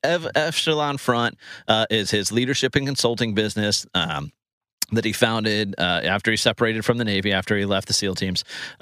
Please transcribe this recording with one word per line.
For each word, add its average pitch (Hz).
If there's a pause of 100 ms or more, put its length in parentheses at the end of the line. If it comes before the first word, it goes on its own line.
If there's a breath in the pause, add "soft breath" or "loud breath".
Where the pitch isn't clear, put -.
Ev-, 165
Echelon 151
Front, 117 (280 loud breath)
uh, 110
is 107
his 104
leadership 127
and 139
consulting 117
business, 104
um, 80 (640)
that 110
he 104
founded, 107
uh, 87
after 98
he 110
separated 110
from 120
the 120
Navy, 101
after 95
he 101
left 98
the 107
seal 95
teams. 92 (380 loud breath)